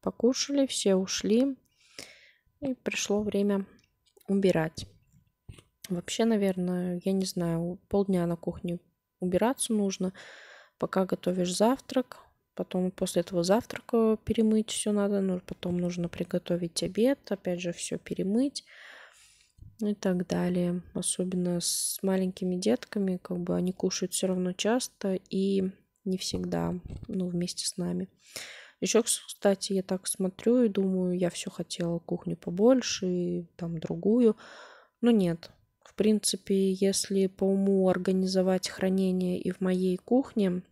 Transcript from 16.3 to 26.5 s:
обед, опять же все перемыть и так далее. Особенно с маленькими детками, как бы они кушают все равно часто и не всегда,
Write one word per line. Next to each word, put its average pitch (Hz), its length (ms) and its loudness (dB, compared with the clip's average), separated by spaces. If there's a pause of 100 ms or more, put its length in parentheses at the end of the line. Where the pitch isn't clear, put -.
обед, 214 360 2 (120)
опять 180 280 -4
же 180 120 -4
все - 260 -6
перемыть 208 680 -2 (1160)
и 208 140 0
так 185 320 0
далее. 175 560 0 (120)
Особенно 180 680 -2
с - 420 -4
маленькими 190 540 0
детками, 190 680 0
как 180 180 -6
бы 175 160 -2
они 180 180 0
кушают - 400 -4
все - 140 -2
равно 185 260 0
часто 202 680 -2 (100)
и 190 400 2 (360)
не 185 120 -2
всегда, 175 560 -4 (340)